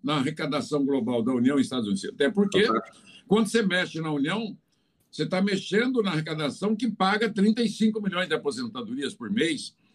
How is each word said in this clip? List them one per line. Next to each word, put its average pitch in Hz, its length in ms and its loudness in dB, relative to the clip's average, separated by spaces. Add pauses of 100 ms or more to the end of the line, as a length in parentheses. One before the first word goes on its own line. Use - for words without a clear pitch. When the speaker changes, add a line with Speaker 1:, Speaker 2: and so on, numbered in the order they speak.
Speaker 1:
na 143 140 0
arrecadação 147 680 -2
global 123 380 0
da 127 100 0
União 131 240 4
e 135 40 4
Estados 120 260 -2
Unidos. 98 180 -2
Até - 240 0
porque, 202 380 2
Speaker 2:
Uhum. 113 120 2 (480)
Speaker 1:
quando 214 200 4
você 226 160 2
mexe 180 380 0
na 160 100 -2
União, 170 460 -2 (520)
você 151 160 -4
tá 185 160 0
mexendo 214 640 0
na 190 80 0
arrecadação 156 640 -2
que 226 140 -2
paga 208 400 0
trinta 214 340 2
e 220 60 0
cinco 220 320 0
milhões 180 260 -2
de 156 80 0
aposentadorias 127 800 -6
por 110 160 -8
mês, 135 440 -2 (200)